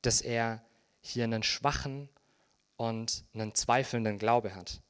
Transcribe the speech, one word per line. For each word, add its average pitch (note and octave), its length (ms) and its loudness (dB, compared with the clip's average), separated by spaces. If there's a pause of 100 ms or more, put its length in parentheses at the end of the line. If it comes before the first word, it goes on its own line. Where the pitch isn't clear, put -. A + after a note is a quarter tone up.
dass A#2 180 2
er A2+ 420 -2 (380)
hier - 240 -4
einen A2+ 180 0
schwachen C#3 680 -2 (640)
und A2+ 560 -2
einen G#2+ 220 -6
zweifelnden A#2 640 2
Glaube G#2+ 360 2
hat. - 360 -12